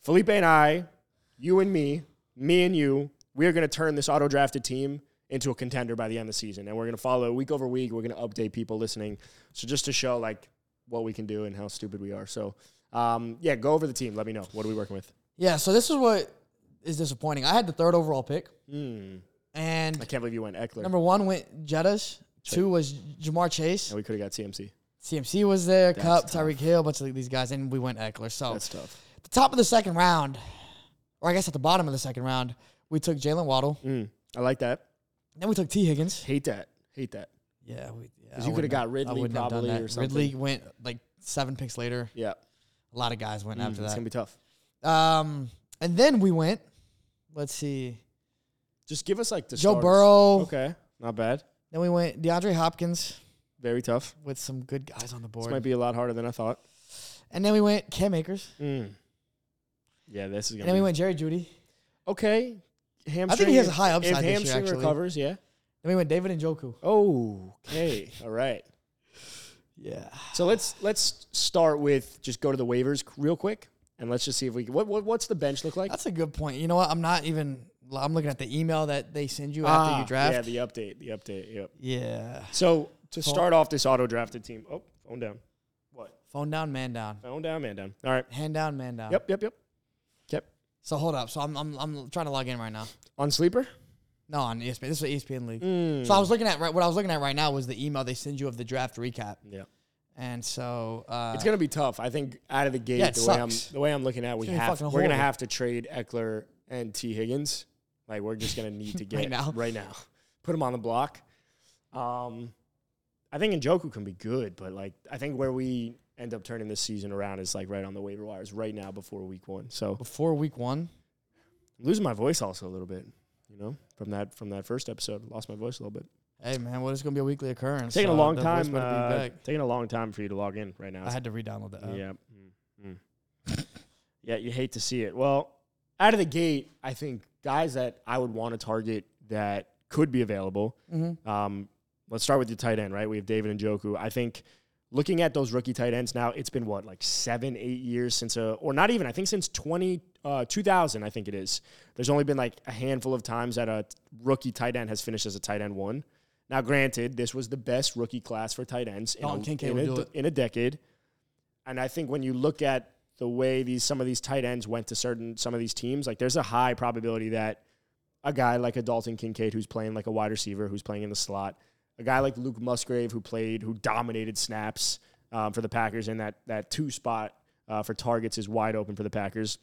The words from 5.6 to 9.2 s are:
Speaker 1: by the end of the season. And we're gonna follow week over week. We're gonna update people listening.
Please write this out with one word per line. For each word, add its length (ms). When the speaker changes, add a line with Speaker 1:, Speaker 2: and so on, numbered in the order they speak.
Speaker 1:
by 120
the 100
end 100
of 60
the 40
season. 300
And 80
we're 80
gonna 120
follow 360
week 180
over 160
week. 260
We're 100
gonna 140
update 360
people 260
listening. 400